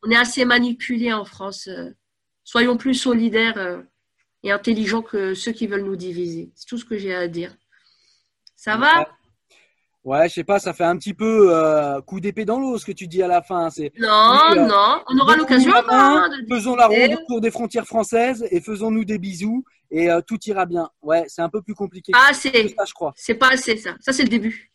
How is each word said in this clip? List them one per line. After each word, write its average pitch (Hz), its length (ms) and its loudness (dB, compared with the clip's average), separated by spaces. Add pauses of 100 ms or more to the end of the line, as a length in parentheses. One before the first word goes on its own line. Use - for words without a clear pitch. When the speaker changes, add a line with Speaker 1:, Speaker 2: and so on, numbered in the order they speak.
Speaker 1:
On 220 80 -2
est 233 60 4
assez 247 280 0
manipulés 240 640 -2
en 208 140 -4
France. 196 420 -14
Euh, 175 220 -14 (540)
soyons 240 340 0
plus 262 160 -2
solidaires, 226 640 -2
euh, 180 240 -8 (640)
et 196 80 -4
intelligents 214 520 -2
que 190 320 -4
ceux 208 160 -8
qui 220 160 -6
veulent 202 160 -6
nous 196 120 -6
diviser. 175 600 -10
C'est - 100 -20
tout 240 140 -12
ce 240 40 -18
que 220 140 -10
j'ai 196 160 -8
à 180 140 -6
dire. 170 280 -10 (1000)
Ça 214 200 -6
va ? 294 240 4
Speaker 2:
Ouais. - 60 -2 (1000)
Ouais, 147 260 2
je - 40 -14
sais 165 100 -8
pas, 202 140 0
ça 185 160 -6
fait 180 100 -4
un 170 140 0
petit 190 160 -10
peu, 208 420 4
euh, 151 460 0
coup 190 180 -12
d'épée 196 240 -6
dans 220 160 -2
l'eau 262 200 -4
ce - 60 -16
que 208 60 -12
tu 190 160 -12
dis 175 140 -4
à 180 60 0
la 175 160 0
fin. 170 260 -4
C'est 151 300 -10
Speaker 1:
Non, 220 400 4 (100)
Speaker 2:
oui, 359 80 6
euh, 285 80 4
Speaker 1:
non, 220 420 2
on 262 120 -2
aura 285 160 6
Speaker 2:
donnons-nous - 60 -
Speaker 1:
l'occasion 254 300 4
Speaker 2:
la 240 100 8
Speaker 1:
encore, 247 140 0
Speaker 2:
main, 269 280 6
Speaker 1:
hein, 349 60 0 (120)
de 226 140 -6
Speaker 2:
faisons 240 200 -2
la 240 120 6
Speaker 1:
discuter. 233 260 4
Speaker 2:
ronde 330 100 -8
autour 240 180 -4
des 226 100 0
frontières 226 340 -6
françaises 233 640 -2
et 175 120 0
faisons-nous 220 440 -4
des 208 140 -4
bisous 196 440 -6 (280)
et, 165 180 0
euh, 170 120 2
tout 220 260 -8
ira 190 180 -2
bien. 170 240 -6 (140)
Ouais, 165 240 0
c'est 170 160 -8
un 170 60 -4
peu 214 120 -8
plus 214 140 -12
compliqué 185 360 -10
Speaker 1:
Pas 254 140 6
Speaker 2:
que 285 60 6
Speaker 1:
assez. 262 440 0
Speaker 2:
ça, 202 100 -2
je - 100 -16
crois. 151 200 -6
Speaker 1:
C'est - 200 -4
pas 262 160 2
assez, 254 260 -2
ça. 185 220 -12
Ça, - 120 -6
c'est 269 120 0
le 233 60 0
début. 220 460 -4